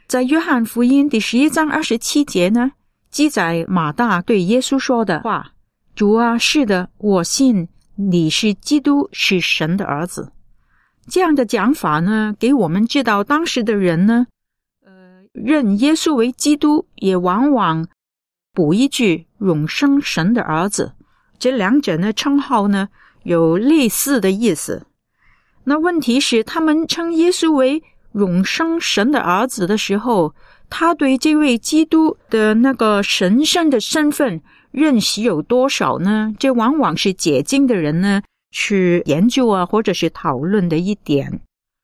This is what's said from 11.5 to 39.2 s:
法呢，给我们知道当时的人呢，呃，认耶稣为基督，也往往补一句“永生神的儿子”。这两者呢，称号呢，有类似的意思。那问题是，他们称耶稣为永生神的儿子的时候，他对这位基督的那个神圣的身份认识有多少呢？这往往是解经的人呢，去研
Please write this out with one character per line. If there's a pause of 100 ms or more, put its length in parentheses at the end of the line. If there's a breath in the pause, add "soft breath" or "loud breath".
法
呢，
给
我
们
知
道
当
时
的
人
呢， (580)
呃， (100)
认
耶
稣
为
基
督， (100)
也
往
往 (640)
补
一
句 (140)
“永
生
神
的
儿
子”。 (460 soft breath)
这
两
者
呢，
称
号
呢， (340 soft breath)
有
类
似
的
意
思。 (800)
那
问
题
是，
他
们
称
耶
稣
为 (320 soft breath)
永
生
神
的
儿
子
的
时
候， (360 soft breath)
他
对
这
位
基
督 (140)
的
那
个
神
圣
的
身
份 (300 soft breath)
认
识
有
多
少
呢？
这
往
往
是
解
经
的
人
呢， (280)
去
研